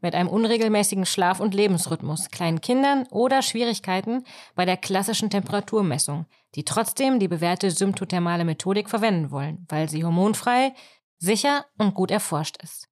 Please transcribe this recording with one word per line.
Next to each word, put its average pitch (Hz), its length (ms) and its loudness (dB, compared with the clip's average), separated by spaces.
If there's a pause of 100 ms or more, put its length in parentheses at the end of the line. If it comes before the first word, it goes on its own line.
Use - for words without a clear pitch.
mit 175 140 -4
einem 175 140 2
unregelmäßigen 214 760 2
Schlaf- 180 360 0
und 208 120 0
Lebensrhythmus, 170 760 0
kleinen 165 300 -2
Kindern 269 500 2
oder 262 320 2
Schwierigkeiten 226 800 -2 (320)
bei 180 100 0
der 185 120 2
klassischen 196 520 -2
Temperaturmessung, 190 1000 0 (280)
die 147 100 -6
trotzdem 254 540 0
die 196 80 2
bewährte 175 460 0
symptothermale 175 720 0
Methodik 190 440 0
verwenden 196 440 0
wollen, 151 360 -6
weil 156 200 -2
sie 156 160 -4
hormonfrei, 214 680 2 (460)
sicher 285 460 0 (140)
und 202 160 2
gut 185 180 0
erforscht 160 500 -4
ist. - 300 -18